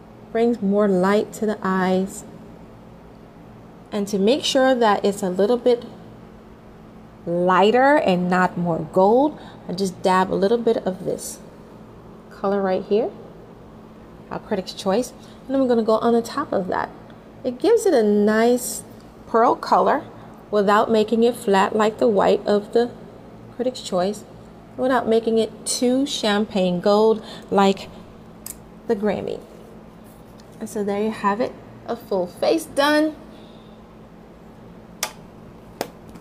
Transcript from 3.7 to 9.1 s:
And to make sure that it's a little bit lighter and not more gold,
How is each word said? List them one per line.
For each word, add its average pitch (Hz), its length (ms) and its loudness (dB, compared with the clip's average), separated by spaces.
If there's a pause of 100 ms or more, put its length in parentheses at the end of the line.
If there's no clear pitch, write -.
And 208 180 -4
to 202 100 -2
make 220 260 2
sure 262 300 2
that 214 300 2
it's 202 180 -2
a 185 80 -2
little 202 260 2
bit 240 280 2 (1400)
lighter 190 720 4
and 180 340 0
not 180 260 0
more 165 360 -4
gold, 240 460 4 (300)